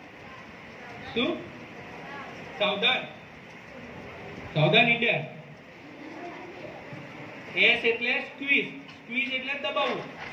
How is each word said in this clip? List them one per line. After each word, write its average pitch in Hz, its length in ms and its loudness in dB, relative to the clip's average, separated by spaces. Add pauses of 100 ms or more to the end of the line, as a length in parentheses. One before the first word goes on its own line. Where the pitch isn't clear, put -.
(1120)
શું? 285 240 2 (1200)
સાવધાન. 214 480 2 (1500)
સાવધાન 214 360 10
ઇન્ડિયા. 226 260 4 (2500)
એસ 214 300 6
એટલે 240 360 4
સ્ક્વીઝ. 277 460 4
સ્ક્વીઝ 254 680 -2
એટલે 262 200 -2
દબાવવું. 269 480 2 (320)